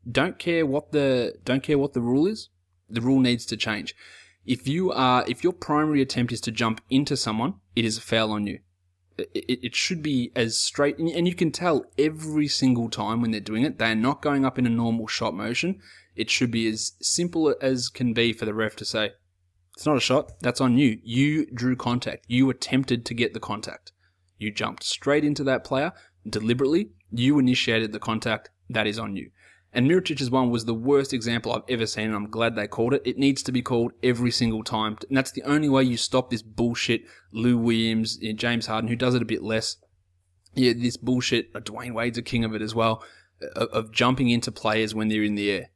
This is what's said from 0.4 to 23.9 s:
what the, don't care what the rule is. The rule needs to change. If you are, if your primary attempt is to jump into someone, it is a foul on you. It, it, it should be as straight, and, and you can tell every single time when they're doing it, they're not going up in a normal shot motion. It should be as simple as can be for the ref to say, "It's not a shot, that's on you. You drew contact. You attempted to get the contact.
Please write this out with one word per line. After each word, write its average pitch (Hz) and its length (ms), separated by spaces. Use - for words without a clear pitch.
what 143 280
the, 135 420
don't 131 180
care 151 140
what 139 160
the 123 80
rule 127 260
is. 214 220
The 113 140
rule 131 180
needs 120 260
to 110 120
change. 107 360
If 123 200
you 170 240
are, 127 380
if 120 160
your 180 80
primary 151 480
attempt 123 320
is 117 100
to - 80
jump 110 380
into 139 260
someone, 117 400
it 117 80
is 113 140
a - 20
foul 110 300
on 104 160
you. - 140
It, - 160
it, 123 320
it - 80
should 165 280
be 131 320
as 117 220
straight, 147 420
and, 165 120
and 170 160
you 180 80
can 170 160
tell 165 340
every 151 480
single 123 420
time 110 320
when 117 120
they're 104 80
doing 107 240
it, 147 140
they're 113 180
not 123 260
going 139 240
up 127 120
in 123 80
a 117 40
normal 117 380
shot 107 260
motion. 120 460
It 110 160
should 117 220
be 113 160
as 110 240
simple 170 580
as 131 300
can 120 240
be 117 180
for 110 140
the 107 80
ref 110 220
to 104 100
say, 107 240
"It's - 80
not 151 120
a 123 40
shot, - 400
that's 123 200
on 127 180
you. 117 240
You 139 500
drew 123 240
contact. - 520
You 127 200
attempted 127 560
to 120 100
get 117 200
the 110 60
contact. - 520